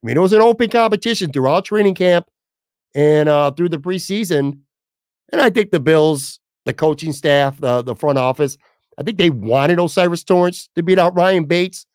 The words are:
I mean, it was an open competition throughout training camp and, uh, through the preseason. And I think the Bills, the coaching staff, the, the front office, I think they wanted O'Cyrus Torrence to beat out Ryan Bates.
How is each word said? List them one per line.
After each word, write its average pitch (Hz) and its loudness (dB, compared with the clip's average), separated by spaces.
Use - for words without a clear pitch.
I - -12
mean, 117 -2
it 170 4
was 190 4
an 214 6
open 233 2
competition 220 -2
throughout 143 0
training 202 0
camp 180 0
and, 151 2
uh, 147 2
through 165 -4
the 165 -6
preseason. 175 -4
And 311 0
I 254 4
think 202 -2
the 175 0
Bills, 151 0
the 131 -6
coaching 156 -2
staff, 143 0
the, 123 -2
the 123 -8
front 147 -2
office, 131 -2
I 139 -10
think 196 -6
they 175 2
wanted 135 0
O'Cyrus 175 -2
Torrence 180 -2
to 170 -4
beat 185 2
out 180 2
Ryan 175 2
Bates. 175 -4